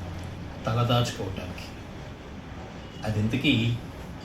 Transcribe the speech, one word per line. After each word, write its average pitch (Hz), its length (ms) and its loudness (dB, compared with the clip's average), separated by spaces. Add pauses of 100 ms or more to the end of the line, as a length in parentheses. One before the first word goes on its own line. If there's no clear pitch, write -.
(680)
తలదాచుకోవటానికి. 113 1000 2 (1400)
అదెంతకీ 113 680 6 (520)